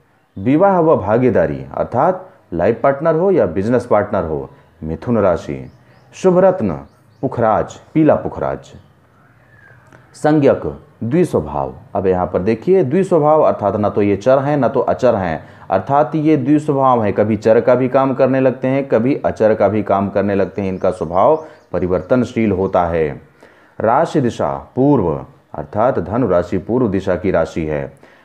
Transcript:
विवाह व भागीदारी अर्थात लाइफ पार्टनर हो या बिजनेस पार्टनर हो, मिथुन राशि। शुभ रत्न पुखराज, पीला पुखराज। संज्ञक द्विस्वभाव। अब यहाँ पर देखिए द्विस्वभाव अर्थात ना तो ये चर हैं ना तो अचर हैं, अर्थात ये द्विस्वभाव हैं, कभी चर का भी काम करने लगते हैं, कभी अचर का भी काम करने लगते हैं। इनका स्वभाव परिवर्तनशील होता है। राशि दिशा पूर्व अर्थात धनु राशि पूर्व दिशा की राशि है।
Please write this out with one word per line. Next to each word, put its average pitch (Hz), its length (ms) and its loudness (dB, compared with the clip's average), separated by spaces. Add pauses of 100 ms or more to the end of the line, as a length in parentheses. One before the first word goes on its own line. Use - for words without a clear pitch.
(380)
विवाह 165 420 2
व 156 180 4
भागीदारी 95 680 0 (120)
अर्थात 151 520 -2 (240)
लाइफ 92 300 0
पार्टनर 151 320 0
हो 185 160 0
या 135 140 2
बिजनेस 98 400 -2
पार्टनर 104 380 0
हो, 73 260 -8 (340)
मिथुन 80 340 -4
राशि। 80 540 -2 (420)
शुभ 185 240 0
रत्न 185 340 2 (500)
पुखराज, 110 520 -2 (200)
पीला 151 220 4
पुखराज। 69 440 -6 (1500)
संज्ञक 131 640 2 (240)
द्विस्वभाव। 90 680 -2 (220)
अब 95 120 -2
यहाँ 90 180 2
पर 90 140 -2
देखिए 117 440 0
द्विस्वभाव 156 580 2
अर्थात 101 340 0
ना 104 140 0
तो 107 120 0
ये 101 140 2
चर 131 240 2
हैं 147 180 -2
ना 123 100 2
तो 120 120 -2
अचर 113 360 0
हैं, 87 280 -4 (260)
अर्थात 143 460 0
ये 156 220 2
द्विस्वभाव 135 680 2
हैं, 101 100 0
कभी 107 220 0
चर 110 260 4
का 123 140 2
भी 127 140 0
काम 135 240 0
करने 131 260 2
लगते 131 280 0
हैं, 135 200 -2
कभी 127 280 2
अचर 107 380 0
का 104 140 2
भी 104 160 0
काम 98 260 0
करने 98 260 0
लगते 98 260 -2
हैं। 95 80 -4
इनका 92 220 -2
स्वभाव 98 540 0 (260)
परिवर्तनशील 98 800 0
होता 92 340 0
है। 80 440 -4 (520)
राशि 143 400 0
दिशा 82 540 -4
पूर्व 98 500 0 (280)
अर्थात 107 460 -2
धनु 104 280 -2
राशि 87 300 0
पूर्व 113 300 -2
दिशा 92 280 -2
की 92 160 -2
राशि 82 340 -2
है। 71 280 -6 (320)